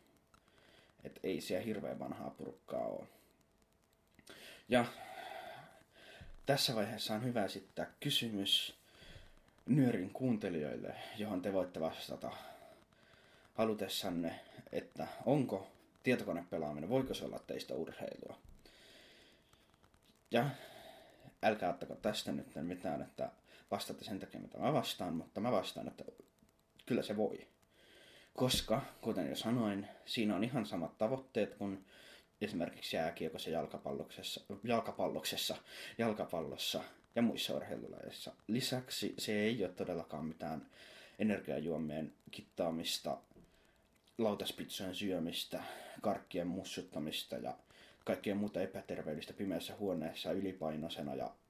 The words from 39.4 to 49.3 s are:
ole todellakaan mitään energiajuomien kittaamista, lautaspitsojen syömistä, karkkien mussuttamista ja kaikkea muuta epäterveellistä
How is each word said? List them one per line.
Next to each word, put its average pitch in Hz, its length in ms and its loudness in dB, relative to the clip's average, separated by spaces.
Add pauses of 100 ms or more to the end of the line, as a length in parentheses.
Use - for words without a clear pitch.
ole 87 80 -2
todellakaan 85 520 -2
mitään 80 440 -4 (500)
energiajuomien 78 920 2 (180)
kittaamista, 82 920 -2 (960)
lautaspitsojen 98 800 0
syömistä, 87 680 0 (380)
karkkien 98 460 0
mussuttamista 85 880 -4
ja 64 220 -4 (480)
kaikkea 101 300 2
muuta 101 260 0
epäterveellistä 82 720 -4